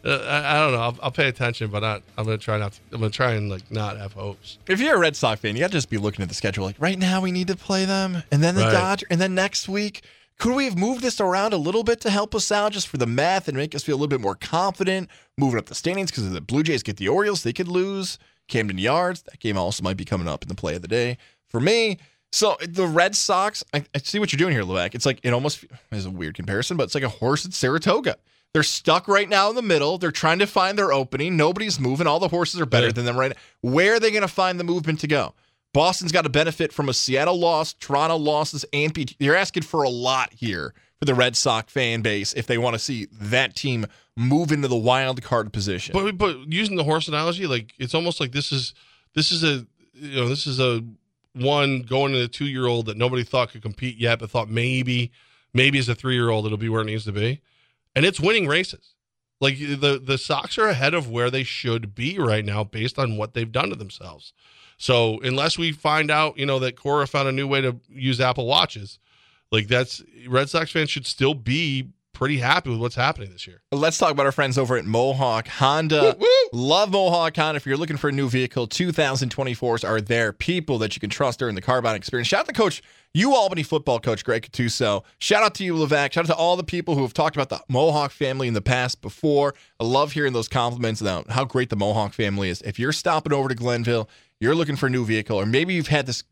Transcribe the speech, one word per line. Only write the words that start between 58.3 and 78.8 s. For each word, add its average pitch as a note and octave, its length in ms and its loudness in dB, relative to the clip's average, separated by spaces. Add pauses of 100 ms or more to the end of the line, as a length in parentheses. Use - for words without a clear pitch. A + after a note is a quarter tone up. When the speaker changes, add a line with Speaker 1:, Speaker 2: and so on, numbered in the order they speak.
Speaker 1:
races. - 480 -4 (460)
Like, C3+ 180 2
the, C#3+ 420 0
the C3 180 -2
Sox - 380 -4
are A3 120 2
ahead D3 260 0
of C#3+ 160 -4
where A#2+ 200 0
they C3 120 -2
should A2+ 520 -4
be D#3 240 -4
right A2 260 2
now G#2 180 -2
based A2 360 -6
on A#2 180 0
what G#2+ 180 -6
they've A#2 160 -4
done C#3+ 200 0
to F3+ 40 -6
themselves. F2+ 580 -16 (440)
So A#2 460 2
unless C#3 360 0
we E3 140 -2
find D3+ 380 0
out, D3+ 280 0
you C#3 80 -2
know, C3+ 140 0
that B2+ 160 -4
Cora C#3+ 320 0
found C#3 200 0
a C3 40 -2
new C3+ 160 -4
way C#3 120 2
to B2+ 160 0 (120)
use C3 320 -2
Apple B2+ 260 2
Watches, B2 540 0 (500)
like, G#2+ 160 2
that's, B2 360 0 (260)
Red C3+ 200 2
Sox D#3+ 220 -2
fans D#3 200 0
should C#3 160 -6
still C#3 280 2
be C3+ 540 -2 (240)
pretty C#3 260 -2
happy C3+ 320 2
with A2+ 80 -2
what's A#2+ 160 -2
happening B2+ 380 -2
this F2 140 -18
year. F2+ 160 -20 (100)
Speaker 2:
Let's D#3 260 0
talk D#3+ 140 4
about C#3 140 2
our C#3 60 2
friends C3 260 0
over B2+ 180 2
at F2+ 80 -2
Mohawk A#2+ 640 0
Honda. D3+ 720 2
Speaker 1:
Woo, - 80 2
woo! B4+ 260 6
Speaker 2:
Love D#3+ 400 2
Mohawk F3 420 2
Honda. D#3 220 0
If C#3 100 -8
you're C3+ 100 0
looking D3+ 200 -4
for C#3+ 120 -2
a C#3+ 40 0
new C#3 160 0
vehicle, B2 380 -2
two F3 260 2